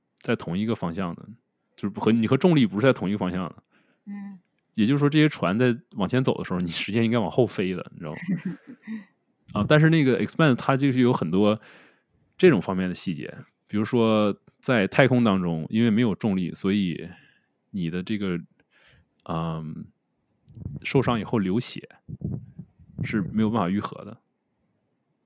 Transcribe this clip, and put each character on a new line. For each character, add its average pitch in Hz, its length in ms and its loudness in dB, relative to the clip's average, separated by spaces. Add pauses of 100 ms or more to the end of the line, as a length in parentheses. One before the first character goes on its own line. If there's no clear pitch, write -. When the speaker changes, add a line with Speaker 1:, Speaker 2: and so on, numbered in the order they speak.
(200)
Speaker 1:
在 120 160 -2
同 - 200 -4
一 101 100 -2
个 113 100 -2
方 85 180 -4
向 87 220 -6
的， - 120 -18 (480)
就 104 140 -4
是 101 100 -10
和， 107 120 2
你 113 160 2
和 127 100 4
重 180 180 4
力 127 120 6
不 95 120 -4
是 123 60 4
在 131 80 6
同 95 160 -4
一 - 40 0
个 104 40 -2
方 92 140 -2
向 92 180 -4
的。 - 140 -20 (420)
Speaker 2:
嗯。 202 340 -14 (360)
Speaker 1:
也 107 100 0
就 123 80 2
是 143 60 0
说 147 100 2
这 151 100 0
些 151 80 6
船 95 300 -2
在 123 180 2 (220)
往 98 100 0
前 127 160 0
走 131 140 0
的 95 80 -6
时 95 80 -6
候， 90 80 -2
你 87 80 -4
实 - 220 -8
际 113 80 0
上 113 40 2
应 113 60 2
该 120 80 2
往 101 140 0
后 123 160 4
飞 92 260 -4
的， - 200 -10
你 - 60 -18
知 - 60 -12
道 - 80 -8
吗？ - 40 -10 (1400)
Speaker 2:
<laughs> 104 80 -2
Speaker 1:
啊， 104 60 -2
但 151 140 6
是 160 80 6
那 160 140 4
个 123 200 2
Expanse 139 320 2
它 135 220 0
就 139 140 0
是 127 80 0
有 123 120 4
很 101 200 -2
多 104 280 2 (800)
这 185 120 8
种 107 120 6
方 95 160 -4
面 92 100 0
的 90 80 -6
细 - 180 -6
节， 67 220 -10 (320)
比 - 80 -6
如 107 80 0
说 110 500 2 (280)
在 110 260 2
太 - 220 6
空 123 160 4
当 95 160 4
中， 82 280 -2
因 110 140 2
为 120 60 4
没 107 120 4
有 107 140 2
重 101 220 0
力， 87 160 -2
所 - 180 -2
以 92 380 -2 (640)
你 87 180 -4
的 90 120 -4
这 107 160 -4
个， 92 220 -2 (840)
嗯， 82 600 -6 (1000)
受 - 180 0
伤 120 180 0
以 98 60 -4
后 - 120 -2
流 95 220 0
血 - 280 -10 (1160)
是 110 180 -2 (120)
没 107 80 0
有 107 80 2
办 110 120 0
法 87 80 -2
愈 98 100 -2
合 - 260 -10
的。 - 120 -16 (1080)